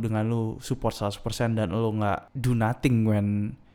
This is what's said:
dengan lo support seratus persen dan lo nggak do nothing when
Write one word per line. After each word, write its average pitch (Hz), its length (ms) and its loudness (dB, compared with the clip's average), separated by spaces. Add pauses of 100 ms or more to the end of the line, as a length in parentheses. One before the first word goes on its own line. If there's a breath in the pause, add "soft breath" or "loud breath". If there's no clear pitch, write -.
dengan 110 240 0
lo 113 320 -2
support 117 320 -2
seratus 101 240 -4
persen 117 400 -2
dan 101 160 0
lo 113 160 0
nggak 107 480 -2
do 123 160 2
nothing 113 560 2
when 104 480 0 (180)